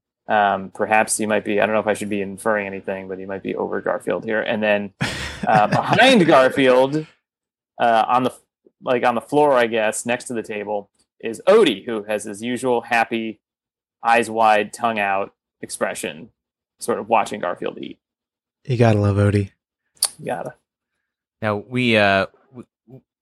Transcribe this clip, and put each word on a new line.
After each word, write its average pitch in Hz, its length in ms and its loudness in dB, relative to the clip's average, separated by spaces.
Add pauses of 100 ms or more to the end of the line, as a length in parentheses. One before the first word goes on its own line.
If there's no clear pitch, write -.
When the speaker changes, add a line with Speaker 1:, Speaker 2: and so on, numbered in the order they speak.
(300)
Speaker 1:
Um, 98 440 0
perhaps 107 440 0
he 110 80 -4
might 104 180 0
be, 104 160 -2
I 101 60 2
don't 107 100 0
know 104 60 0
if 101 60 -4
I 104 60 2
should 101 160 -6
be 101 120 -4
inferring 98 460 -4
anything, 95 420 -10
but 95 100 -10
he 95 60 -14
might 98 180 -10
be 107 120 -6
over 95 260 -6
Garfield 90 420 -4
here. 110 180 -4
And 107 220 -4
then, 104 300 0 (520)
uh, 107 220 4
Speaker 2:
<laughs> - 0 -
Speaker 1:
behind 196 580 4
Garfield, 135 800 4 (720)
uh, 117 280 4
on 127 160 2
the, 123 80 -2 (500)
like, 123 220 -2
on 123 120 2
the 113 60 -4
floor, 147 320 2
I 123 140 4
guess, 110 380 -2
next 120 200 -4
to 131 80 -10
the 110 100 -6
table, 104 460 -8 (300)
is 113 280 -10
Odie, 175 380 4
who 110 180 -6
has 104 220 -6
his 104 160 -12
usual 120 400 -2
happy, 113 580 -4 (640)
eyes 117 260 2
wide, 107 420 2
tongue 113 280 -2
out 98 340 -2 (280)
expression, 101 680 -8 (500)
sort 101 200 -4
of 104 100 -8
watching 110 320 0
Garfield - 380 -6
eat. - 200 -14 (680)
Speaker 2:
You 127 120 -2
gotta 110 220 4
love 101 180 2
Odie. 101 340 2 (680)
Speaker 1:
You 156 80 -14
gotta. 143 260 -8 (880)
Speaker 3:
Now, 107 160 -2
we, 117 400 0
uh, 98 300 4 (240)
w-, 127 500 -20 (200)